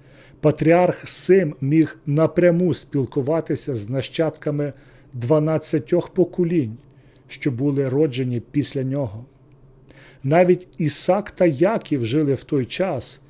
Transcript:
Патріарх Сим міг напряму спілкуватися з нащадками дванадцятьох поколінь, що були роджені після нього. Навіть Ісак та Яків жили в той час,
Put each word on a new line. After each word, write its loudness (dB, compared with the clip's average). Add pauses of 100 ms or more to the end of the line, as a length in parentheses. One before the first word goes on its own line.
(400)
Патріарх 2
Сим 2
міг 2
напряму 2
спілкуватися -4
з -6
нащадками -4 (400)
дванадцятьох 0
поколінь, 0 (520)
що -6
були -2
роджені -2
після -4
нього. -6 (1000)
Навіть 4 (100)
Ісак 0
та 2
Яків 0
жили 0
в -6
той -2
час, -6